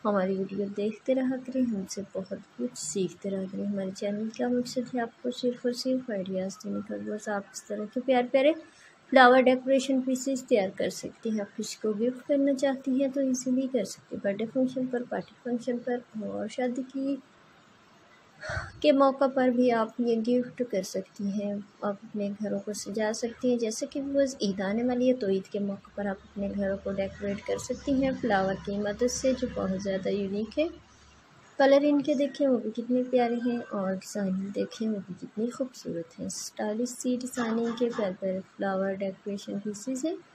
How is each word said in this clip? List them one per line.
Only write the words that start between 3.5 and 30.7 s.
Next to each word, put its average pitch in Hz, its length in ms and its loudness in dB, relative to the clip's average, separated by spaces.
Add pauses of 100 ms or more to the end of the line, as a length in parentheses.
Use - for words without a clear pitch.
हमारे 196 260 -2
channel 208 360 -4 (100)
का 247 120 0
मकसद 247 440 -2
है 247 80 0
आपको 247 320 -4
सिर्फ 247 320 -2
और 240 100 2
सिर्फ 254 360 -2
ideas 190 460 -4
देने 202 240 -6
का। 208 240 -8
बस 208 240 -6
आप 202 240 -2
इस - 140 -14
तरह 214 180 -6
के 247 160 -4
प्यारे 247 260 4
प्यारे 269 260 6 (580)
flower 254 320 10
decoration 254 580 4
pieces 262 480 -2
तैयार 196 280 4
कर 185 140 0
सकते - 380 -8
हैं। 214 120 0
आप 202 160 -8
किसी - 240 -8
को 214 140 0
gift 247 320 -2
करना 277 280 4
चाहती 269 440 0
हैं 269 120 2
तो 277 100 0
easily 262 480 0
कर 220 160 0
सकते - 300 -12
हैं। 208 80 -8
birthday 202 240 -2
function 254 400 0
पर, 247 180 -4
party 196 300 -8 (100)
function 240 340 -2
पर 233 480 -6
और 202 220 -6
शादी 254 340 -4
की 269 340 -4 (1600)
के 294 100 6
मौका 269 360 6
पर 262 220 2
भी 247 220 4
आप 226 280 0
ये 233 180 2
गिफ्ट 247 460 0
कर 190 200 -2
सकती 196 480 -6
हैं। 202 220 -2 (300)
आप 202 200 -4
अपने 202 280 -4
घरों 202 280 -4
को 208 140 -8
सजा 214 400 -2
सकती 247 380 -2
हैं। 240 80 2
जैसे 220 260 -2
कि 277 160 -6
बस 277 400 2
ईद 196 200 0
आने 208 220 0
वाली 247 240 2
है, 254 60 6
तो 208 160 0
ईद 190 180 0
के 202 120 -6
मौके 196 380 -6
पर 202 100 -2
आप 196 160 -2
अपने 202 260 -6
घरों 196 280 0
को 196 140 -6
डेकोरेट 196 480 -4
कर - 200 -4
सकती - 340 -4
हैं 262 260 2
फ्लावर 196 360 2 (100)
की 202 140 -4
मदद 208 300 0
से, 262 240 2
जो 254 140 -2
बहुत 190 340 -2
ज़्यादा 190 280 -2
यूनिक 202 500 -2
है। 320 80 2 (920)